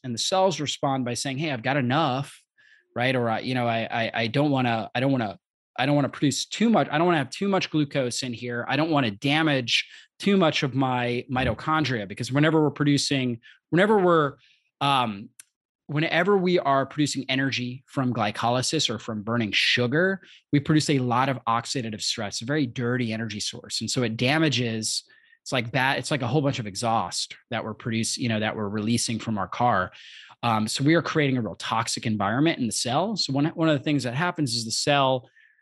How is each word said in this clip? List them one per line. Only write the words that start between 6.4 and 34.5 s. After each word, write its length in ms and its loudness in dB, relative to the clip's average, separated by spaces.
too 240 0
much. 220 4
I 80 2
don't 60 2
wanna 120 4
have 140 -2
too 160 -4
much 240 0
glucose 500 -2
in 100 -6
here. 360 -6
I 80 -2
don't 160 0
wanna 200 2
damage 760 0
too 180 4
much 240 4
of 140 -2
my 560 0
mitochondria," 760 0
because 240 -8
whenever 300 4
we're 100 4
producing, 680 0
whenever 260 4
we're, 360 4
um, 480 0
whenever 500 2
we 220 2
are 260 2
producing 440 -2
energy 580 -2
from 260 -2
glycolysis 760 0
or 100 -6
from 220 -6
burning 300 0
sugar, 720 2
we 80 4
produce 300 4
a 100 4
lot 300 2
of 160 -4
oxidative 560 -2
stress, 400 -4
a 40 -8
very 200 0
dirty 460 -2
energy 280 -6
source. 420 -8
And 100 -4
so 120 0
it 120 -2
damages, 880 0
it's 100 -14
like 220 -2
that, 240 2
it's 140 -6
like 100 -2
a 60 -2
whole 140 2
bunch 180 0
of 80 -6
exhaust 680 -2
that 120 -4
we're 100 -8
produce-, 440 -2
you 120 -2
know, 100 0
that 160 -2
we're 140 -4
releasing 500 0
from 180 -4
our 100 -2
car. 440 2
Um, 260 0
so 160 -2
we 120 6
are 60 4
creating 360 0
a 40 -2
real 140 -6
toxic 500 -4
environment 540 2
in 60 -2
the 80 -2
cell. 420 -2
So 180 -2
one, 140 0
one 220 0
of 80 4
the 60 -8
things 200 0
that 100 -4
happens 420 -2